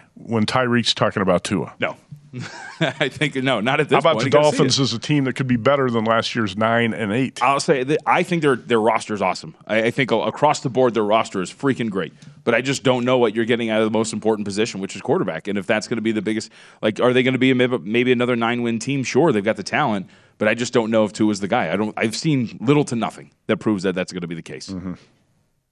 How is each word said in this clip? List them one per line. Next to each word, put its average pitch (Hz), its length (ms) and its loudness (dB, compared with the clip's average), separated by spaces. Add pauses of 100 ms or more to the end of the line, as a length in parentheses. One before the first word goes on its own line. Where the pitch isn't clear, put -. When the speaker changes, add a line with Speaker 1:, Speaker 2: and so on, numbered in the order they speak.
(140)
Speaker 1:
when 110 320 -2
Tyreek's 120 480 2
talking 107 260 0
about 92 240 2
Tua? 78 360 -4
Speaker 2:
No. - 160 -4 (360)
<laughs> - 480 -12
I 143 280 -2
think, 143 280 -4
no, 131 240 0
not 135 200 2
at 147 80 0
this 131 60 2
Speaker 1:
How 143 60 6
about 165 160 4
Speaker 2:
point. 120 80 0
Speaker 1:
the - 20 0
Speaker 2:
You 131 60 -2
gotta 147 180 6
see 139 80 0
Speaker 1:
Dolphins 135 200 2
Speaker 2:
it. 139 40 2
Speaker 1:
as 113 100 0
a 117 60 -6
team 143 260 0
that 127 100 -2
could 135 120 -4
be 123 100 2
better 135 320 2
than 117 160 0
last 113 300 2
year's 107 200 -2
nine 113 380 2
and 104 180 -4
eight? 120 320 -2
Speaker 2:
I'll 139 180 2
say 139 240 0
that 147 200 0
I 139 200 2
think 170 180 -2
their, 139 140 4
their 113 240 0
roster's 110 420 0
awesome. 87 320 -2 (120)
I, 110 180 0
I 135 60 0
think 135 200 -2
a-, 117 100 2
across 143 400 0
the 143 80 -4
board, 123 240 2
their 107 120 0
roster 107 360 0
is 90 100 -6
freaking 127 380 -2
great. 92 240 -6 (320)
But 120 100 2
I 117 60 2
just 131 220 -4
don't 127 240 2
know 127 100 4
what 117 180 2
you're 113 120 -2
getting 117 240 0
out 110 100 2
of 110 100 4
the 117 60 0
most 113 160 0
important 107 320 -2
position, 104 380 -4
which 95 120 -8
is 95 60 -14
quarterback. 101 480 -2
And 98 80 -2
if 98 100 -4
that's 107 220 0
gonna 113 140 -4
be 113 100 0
the 107 80 -2
biggest, 107 300 -4 (320)
like, 107 180 0
are 123 140 4
they 127 80 4
gonna 131 160 2
be 131 140 4
a, - 20 2
maybe, 123 240 2
maybe 123 340 0
another 123 240 0
nine-win 117 440 -2
team? 135 220 -4
Sure, 135 300 2
they've 104 100 0
got 107 140 0
the 98 60 -8
talent, 110 440 -2 (300)
but 107 100 0
I 107 60 4
just 117 220 -2
don't 113 160 2
know 110 160 4
if 98 80 -6
Tua's 107 260 0
the 98 80 -4
guy. 98 240 0
I 92 40 0
don't. 107 200 -2
I've 110 200 -2
seen 127 440 -2
little 143 260 2
to 120 100 -6
nothing 85 340 -6 (160)
that 107 120 0
proves 104 260 0
that 92 100 0
that's 90 180 -4
gonna 87 160 -8
be 85 60 -8
the 82 80 -10
case. - 260 -14
Speaker 1:
Mm-hmm. 92 240 -10 (800)